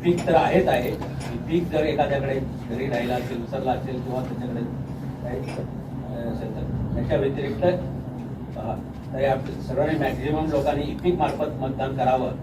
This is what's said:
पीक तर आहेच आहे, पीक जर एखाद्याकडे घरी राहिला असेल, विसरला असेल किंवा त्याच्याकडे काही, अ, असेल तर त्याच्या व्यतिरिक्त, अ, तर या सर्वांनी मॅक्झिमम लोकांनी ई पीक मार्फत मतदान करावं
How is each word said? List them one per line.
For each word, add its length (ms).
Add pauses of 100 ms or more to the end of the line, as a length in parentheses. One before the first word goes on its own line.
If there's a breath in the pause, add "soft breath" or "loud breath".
पीक 220
तर 80
आहेच 340
आहे, 220 (600)
पीक 220
जर 60
एखाद्याकडे 600 (300)
घरी 160
राहिला 280
असेल, 220
विसरला 360
असेल 280
किंवा 220
त्याच्याकडे 380 (640)
काही, 140
अ, 920
असेल 240
तर 380
त्याच्या 240
व्यतिरिक्त, 460 (920)
अ, 180 (400)
तर 60
या 140 (340)
सर्वांनी 300
मॅक्झिमम 520
लोकांनी 320
ई 120
पीक 240
मार्फत 440
मतदान 340
करावं 340 (120)